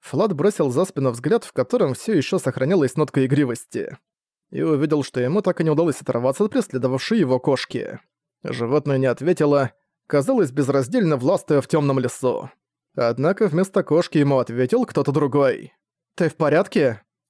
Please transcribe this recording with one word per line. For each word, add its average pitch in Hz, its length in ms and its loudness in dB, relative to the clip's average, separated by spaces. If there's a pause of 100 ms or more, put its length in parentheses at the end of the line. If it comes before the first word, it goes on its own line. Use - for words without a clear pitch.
Флат 196 320 -2
бросил 160 360 0
за 135 160 0
спину 135 260 -2
взгляд, 143 340 -2
в - 80 -20
котором 143 400 0
все - 200 -4
еще 180 240 0
сохранялась 143 600 0
нотка 143 280 0
игривости. 123 720 -2 (540)
И 135 100 -4
увидел, 151 420 0
что - 180 -6
ему 156 200 0
так 180 200 -2
и - 20 0
не 160 60 2
удалось 156 320 0
оторваться 127 420 0
от 214 80 0
преследовавшей 135 640 -2
его 127 220 2
кошки. - 600 -4 (440)
Животное 135 540 -2
не 131 100 2
ответило, 143 640 2 (340)
казалось, 160 460 2
безраздельно 143 680 0
властвуя 147 440 0
в - 60 -8
темном 139 320 0
лесу. 123 520 -4 (440)
Однако 135 520 0
вместо 180 360 0
кошки - 340 0
ему 139 200 4
ответил 127 480 0
кто-то 143 260 -2
другой. 139 600 0 (420)
«Ты 165 140 0
в - 80 -12
порядке?» 147 640 0 (280)